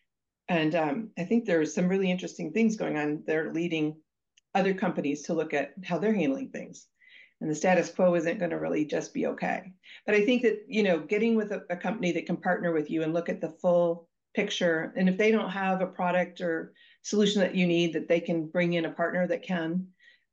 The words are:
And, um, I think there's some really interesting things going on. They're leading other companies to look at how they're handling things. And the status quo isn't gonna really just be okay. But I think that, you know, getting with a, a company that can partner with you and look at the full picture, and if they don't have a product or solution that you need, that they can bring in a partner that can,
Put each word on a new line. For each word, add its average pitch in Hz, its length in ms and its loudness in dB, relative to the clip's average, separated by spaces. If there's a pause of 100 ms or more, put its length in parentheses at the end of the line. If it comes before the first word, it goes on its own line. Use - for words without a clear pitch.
(480)
And, 160 260 2
um, 143 440 -2
I 175 60 -4
think 233 200 2
there's 160 300 2
some 180 140 2
really 190 220 2
interesting 175 420 -6
things 220 240 2
going 156 200 -2
on. 151 300 -2
They're 156 260 -2
leading 160 440 -2 (580)
other 190 180 4
companies 156 520 -2
to 175 100 -2
look 156 180 -2
at 143 220 -4 (100)
how 175 140 -2
they're 214 160 2
handling 147 360 0
things. - 360 -14 (540)
And 160 100 -2
the 151 40 -2
status 175 360 2
quo 180 240 4
isn't 170 260 0
gonna 165 180 -2
really 156 260 -2
just 156 280 -4
be - 140 -2
okay. - 460 -4 (340)
But 208 80 2
I 208 100 4
think 247 180 4
that, 214 260 0
you 214 140 0
know, 175 180 4
getting 208 340 2
with 208 180 0
a, - 160 -6
a 180 80 -4
company 180 360 -2
that 160 140 -4
can 175 100 -2
partner 175 360 0
with 151 180 -2
you 160 120 -2
and 160 100 -2
look 170 160 -2
at 180 120 -6
the 180 100 -6
full 175 580 0 (260)
picture, 170 640 0
and 185 120 4
if 185 100 2
they 214 120 4
don't 202 200 2
have 190 300 0
a 185 60 0
product 180 540 -2
or 165 320 -4 (300)
solution 202 380 2
that - 140 2
you 180 120 4
need, 170 260 2
that 151 160 -4
they 175 120 4
can 165 260 -2
bring 175 260 0
in 170 140 0
a 156 40 -6
partner 175 360 -2
that 170 160 -2
can, 180 460 -2 (440)